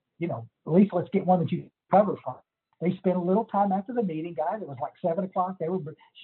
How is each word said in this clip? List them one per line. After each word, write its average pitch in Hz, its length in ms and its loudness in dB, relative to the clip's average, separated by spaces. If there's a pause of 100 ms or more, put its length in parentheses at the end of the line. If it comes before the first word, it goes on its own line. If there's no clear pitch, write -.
(180)
you 170 100 -4
know, 117 200 -6 (180)
at 151 60 -2
least 196 220 6
let's 175 180 -2
get 185 140 0
one 180 140 4
that 160 120 0
you 147 160 -6 (240)
recover 185 320 4
from. 135 120 -10 (440)
They 185 160 0
spent 185 200 0
a 180 40 0
little 190 240 0
time 202 260 0
after 196 220 -2
the 240 100 0
meeting, 170 320 -4
guys. 185 280 -4
It 151 60 -10
was, 131 120 -12
like, - 140 -8 (100)
seven 175 200 0
o'clock. 185 360 -2
They 160 80 -2
were, 185 120 -2 (440)